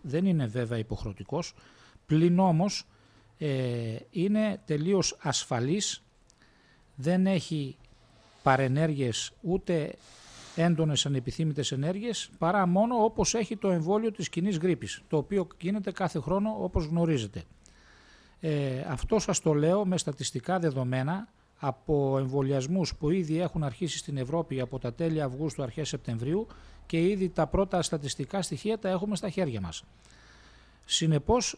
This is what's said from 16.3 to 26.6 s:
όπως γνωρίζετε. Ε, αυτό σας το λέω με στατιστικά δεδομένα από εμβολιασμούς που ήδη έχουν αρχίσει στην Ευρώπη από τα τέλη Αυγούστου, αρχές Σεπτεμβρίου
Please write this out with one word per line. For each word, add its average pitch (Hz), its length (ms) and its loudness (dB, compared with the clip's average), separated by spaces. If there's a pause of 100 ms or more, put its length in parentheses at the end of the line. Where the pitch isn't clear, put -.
όπως 180 240 0
γνωρίζετε. 151 580 0 (960)
Ε, 143 480 -2
αυτό 165 300 0
σας 185 220 0
το 160 120 2
λέω 165 320 4
με 185 140 2
στατιστικά 147 600 -4
δεδομένα 135 680 -2 (300)
από 139 600 0
εμβολιασμούς 135 760 0
που 147 160 0
ήδη 165 300 0
έχουν 170 220 -2
αρχίσει 143 360 -4
στην 143 180 -6
Ευρώπη 135 440 -2
από 127 180 -4
τα 120 140 -4
τέλη 160 300 0
Αυγούστου, 139 400 -4
αρχές 135 260 -6
Σεπτεμβρίου 139 580 -4 (400)